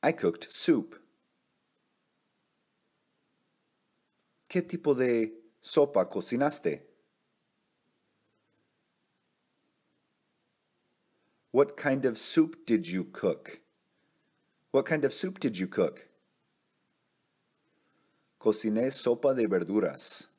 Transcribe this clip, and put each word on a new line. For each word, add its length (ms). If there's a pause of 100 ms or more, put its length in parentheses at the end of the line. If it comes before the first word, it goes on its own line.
I 100
cooked 400
soup. 440 (3500)
¿Qué 120
tipo 340
de 380 (280)
sopa 480
cocinaste? 720 (4000)
What 240
kind 300
of 120
soup 480
did 220
you 160
cook? 560 (1120)
What 140
kind 200
of 80
soup 260
did 180
you 100
cook? 420 (2250)
Cociné 500
sopa 420
de 140
verduras. 800 (120)